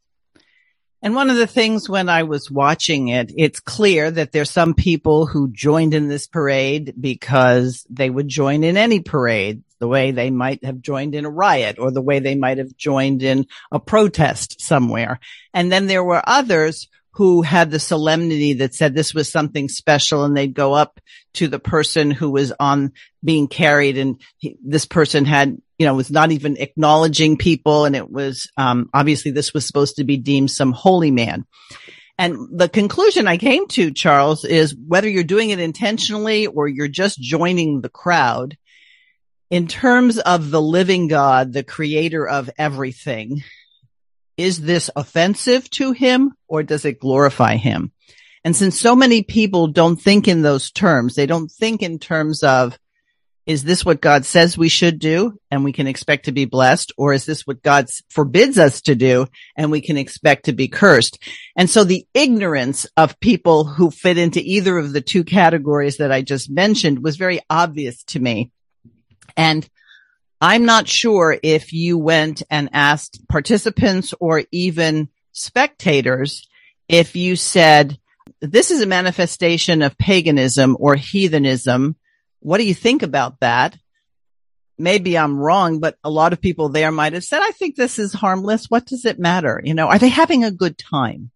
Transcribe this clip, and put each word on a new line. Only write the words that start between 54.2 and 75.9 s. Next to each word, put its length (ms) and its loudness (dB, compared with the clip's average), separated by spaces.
says 300 2
we 140 0
should 300 0
do 400 -2
and 140 -2
we 100 -4
can 140 -4
expect 380 -4
to 60 -4
be 140 -2
blessed? 520 2
Or 160 0
is 120 -2
this 220 -8
what 160 -10
God 220 2
s-, 240 -16
forbids 500 2
us 220 4
to 120 2
do 320 2
and 160 -2
we 100 -2
can 160 -4
expect 480 -2
to 80 -2
be 140 -2
cursed? 500 2
And 120 2
so 160 4
the 300 0
ignorance 720 0
of 240 2
people 440 4
who 260 0
fit 300 0
into 240 0
either 340 0
of 160 -4
the 80 -2
two 220 -2
categories 720 2
that 140 -2
I 100 0
just 260 -6
mentioned 560 0
was 140 -4
very 220 -2
obvious 540 -4
to 160 -8
me. 320 -4
And 320 0
I'm 260 4
not 220 4
sure 540 2
if 320 0
you 240 -2
went 540 0
and 200 -2
asked 560 -2
participants 920 -2
or 320 0
even 580 -2
spectators, 1160 -2